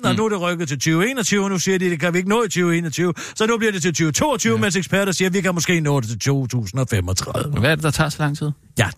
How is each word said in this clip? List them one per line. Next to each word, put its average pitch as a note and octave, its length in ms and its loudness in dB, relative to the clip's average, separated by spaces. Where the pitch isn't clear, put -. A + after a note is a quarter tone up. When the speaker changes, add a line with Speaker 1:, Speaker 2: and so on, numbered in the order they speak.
Speaker 1:
Og F#3+ 60 2
Speaker 2:
Mm. F3+ 60 2
Speaker 1:
nu G#3+ 80 2
er A3 40 2
det G3+ 120 -2
rykket F3 280 -2
til C#3+ 100 -2
tyve E3 320 2
enogtyve, G#3 340 0
og G3 60 0
nu F#3 80 0
siger F#3+ 200 0
de, F3+ 120 0
det E3 100 -2
kan F3 120 0
vi F3 60 2
ikke F#3 120 -2
nå A#3 140 2
i F#3+ 40 0
tyve E3+ 300 2
enogtyve. E3+ 340 0
Så A3 120 0
nu A#3 100 2
bliver G#3+ 160 2
det F3+ 100 -4
til E3+ 120 0
tyve D#3+ 180 0
toogtyve, B3 420 0
Speaker 2:
Ja. A3 60 0
Speaker 1:
mens G3 160 0
eksperter G3 360 0
siger, F#3 160 2
at F3+ 60 -2
vi G3 60 0
kan F3+ 140 0
måske E3+ 260 0
nå C#3+ 200 2
det A2 80 -4
til A2+ 100 -6
to C#3 280 0
tusind A#2+ 340 -4
og B2 80 -2
femogtredive. F#2+ 720 -2
Speaker 2:
Hvad D3+ 100 4
er D#3+ 40 4
det, D3+ 100 -2
der D3+ 60 2
tager D3+ 200 0
så - 120 -8
lang D3 160 0
tid? D3+ 120 -4
Speaker 1:
Ja, G#2+ 200 2